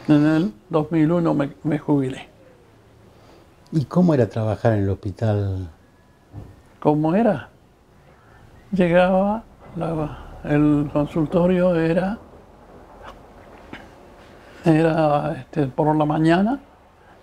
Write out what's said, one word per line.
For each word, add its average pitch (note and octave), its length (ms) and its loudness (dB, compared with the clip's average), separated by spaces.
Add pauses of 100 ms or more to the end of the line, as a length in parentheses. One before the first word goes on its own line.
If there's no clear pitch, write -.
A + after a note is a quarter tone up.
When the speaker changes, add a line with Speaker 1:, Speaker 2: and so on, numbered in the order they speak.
Speaker 1:
En D3 160 4
el D#3+ 280 0 (160)
dos D3+ 220 -2
mil D#3 180 2
uno E3+ 240 0
me, C#3+ 200 -4 (100)
me D#3+ 160 -2
jubilé. C3+ 480 -4 (1400)
Speaker 2:
¿Y D3+ 140 0
cómo F3 280 2
era A#2+ 140 2
trabajar A2 460 -2
en G2+ 100 0
el F#2+ 60 0
hospital? G2 800 -4 (1120)
Speaker 1:
¿Cómo D#3 340 0
era? G3+ 320 0 (1300)
Llegaba, F#3 720 2 (340)
la, D#3+ 400 -6 (260)
el D3 480 2
consultorio F3 840 0
era, E3+ 440 0 (2500)
era, D#3 720 2
este, C#3+ 280 -4
por D3+ 280 0
la D3+ 80 0
mañana E3+ 560 0 (640)